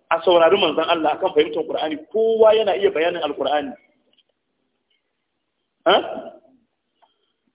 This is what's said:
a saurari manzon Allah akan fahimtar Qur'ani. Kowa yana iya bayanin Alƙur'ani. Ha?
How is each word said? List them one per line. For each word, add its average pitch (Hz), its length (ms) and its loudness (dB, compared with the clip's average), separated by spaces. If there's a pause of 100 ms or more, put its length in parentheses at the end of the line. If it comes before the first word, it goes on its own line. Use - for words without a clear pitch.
(100)
a 165 120 0
saurari 170 360 4
manzon 160 300 0
Allah 156 260 0
akan 185 200 -4
fahimtar 156 320 0
Qur'ani. 151 300 -6 (160)
Kowa 220 420 4
yana 208 220 0
iya 196 140 0
bayanin 170 320 -4
Alƙur'ani. 143 500 -6 (2250)
Ha? 190 100 4 (1600)